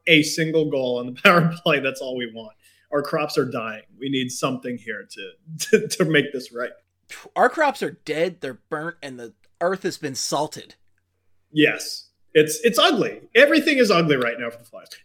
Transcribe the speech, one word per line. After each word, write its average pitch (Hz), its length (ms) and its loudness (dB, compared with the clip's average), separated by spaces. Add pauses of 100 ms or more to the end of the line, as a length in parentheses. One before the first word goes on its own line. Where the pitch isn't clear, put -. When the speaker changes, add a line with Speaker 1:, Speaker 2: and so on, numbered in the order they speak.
Speaker 1:
a 160 160 8
single 160 480 0
goal 127 280 -2
on 123 80 -6
the 127 60 -10
<laughs> - 120 0
power 170 280 6 (100)
play, 151 180 2
that's 135 200 -4
all 131 140 -8
we 120 180 -6
want. 110 200 -16 (400)
Our 147 80 0
crops 151 380 -4
are 127 120 0
dying. 110 340 -8 (140)
We 139 120 -6
need 131 200 -2
something 127 460 -6
here 107 340 -12
to, 95 200 -16 (280)
<laughs> - 0 - (120)
to, - 180 2
to - 160 -2
make 151 280 0
this 127 200 -10
right. 120 200 -8 (640)
Speaker 2:
Our 190 140 4
crops 302 340 -2
are 156 100 -6 (120)
dead, 165 380 -4
they're 131 260 -10
burnt, 160 340 -8
and 131 160 -12
the 117 140 -14 (300)
earth 185 200 -2
has 180 140 -4
been 139 180 -8
salted. - 600 -6 (760)
Speaker 1:
Yes. 143 580 0 (260)
It's, 156 300 4
it's 233 140 2
ugly. 247 420 2 (140)
Everything 294 440 4
is 220 120 4
ugly 170 260 4
right 120 220 -2
now 120 120 -8
for - 80 -14
the - 60 -20
Flyers. - 240 -20 (160)